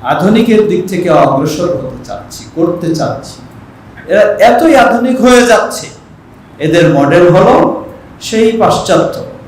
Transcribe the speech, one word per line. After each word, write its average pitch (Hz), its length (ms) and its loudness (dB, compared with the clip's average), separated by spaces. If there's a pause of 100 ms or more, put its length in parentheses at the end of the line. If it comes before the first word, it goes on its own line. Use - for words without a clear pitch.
আধুনিকের 214 640 2
দিক 180 200 -2
থেকে 175 220 -4
অগ্রসর 147 580 0
হতে - 380 -8
চাচ্ছি, - 380 -16 (120)
করতে 165 400 -2
চাচ্ছি, - 460 -8 (640)
এরা 202 140 2
এতই 262 540 2
আধুনিক 247 460 0
হয়ে 247 240 4
যাচ্ছে, 185 420 -2 (720)
এদের 160 340 2
মডেল 151 360 4
হলো - 560 2 (360)
সেই 220 300 0
পাশ্চাত্য। - 720 -2 (240)